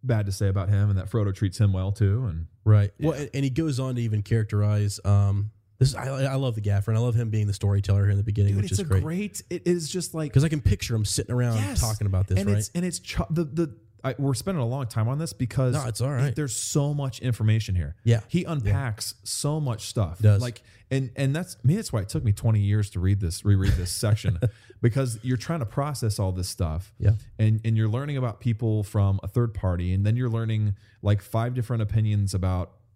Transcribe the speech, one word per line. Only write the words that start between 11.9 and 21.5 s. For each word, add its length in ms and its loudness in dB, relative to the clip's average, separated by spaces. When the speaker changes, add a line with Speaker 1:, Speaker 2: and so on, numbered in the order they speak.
Speaker 2:
about 220 2
this, 100 2
Speaker 1:
And 100 0
Speaker 2:
right? 100 2
Speaker 1:
it's, 160 -4
and 100 -2
it's 160 -4
ch-, 160 -8
the, 140 0
the, 300 -4
I, 140 -2
we're 160 0
spending 280 -4
a 40 0
long 200 -4
time 220 -2
on 100 -2
this 140 -6
because 420 -2
Speaker 2:
No, 120 -2
it's 140 -6
all 100 -2
right. 240 0
Speaker 1:
there's 220 -4
so 360 -2
much 280 -6
information 540 0
here. 200 -4
Speaker 2:
Yeah. 240 4
Speaker 1:
He 140 0
Speaker 2:
Yeah. 100 -6
Speaker 1:
unpacks 640 -2
so 360 -4
much 260 -4
stuff. 340 -4
Speaker 2:
Does. 220 6
Speaker 1:
Like, 200 -8
and, 260 -2
and 180 0
that's, 280 -6